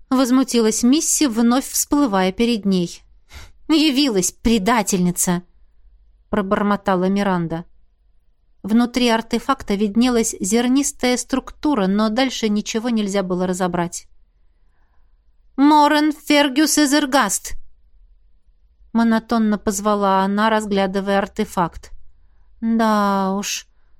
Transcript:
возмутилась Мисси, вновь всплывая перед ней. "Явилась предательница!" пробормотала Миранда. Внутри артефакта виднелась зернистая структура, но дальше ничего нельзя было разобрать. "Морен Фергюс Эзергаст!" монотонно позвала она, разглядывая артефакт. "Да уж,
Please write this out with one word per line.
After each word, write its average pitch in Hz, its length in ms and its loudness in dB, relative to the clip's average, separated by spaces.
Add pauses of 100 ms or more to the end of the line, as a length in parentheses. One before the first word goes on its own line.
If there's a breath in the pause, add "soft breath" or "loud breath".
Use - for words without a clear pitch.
(120)
возмутилась 247 720 2
Мисси, 302 420 2
вновь 240 420 0
всплывая 196 640 0
перед 233 340 -2
ней. 180 360 -2 (640 loud breath)
"Явилась 247 640 2
предательница!" 190 1080 0 (880)
пробормотала 202 800 -2
Миранда. 175 560 -2 (1000)
Внутри 240 460 0
артефакта 226 680 -2
виднелась 226 640 0
зернистая 247 760 0
структура, 254 720 -2
но 214 220 0
дальше 240 400 -2
ничего 214 400 -4
нельзя 202 340 -2
было 180 240 -2
разобрать. 175 600 -4 (1500)
"Морен 294 580 4
Фергюс 294 640 0
Эзергаст!" 277 760 0 (1400)
монотонно 226 680 0
позвала 202 640 0
она, 202 280 0
разглядывая 196 680 0
артефакт. 202 720 -4 (680)
"Да 208 760 0
уж, - 300 -8 (320)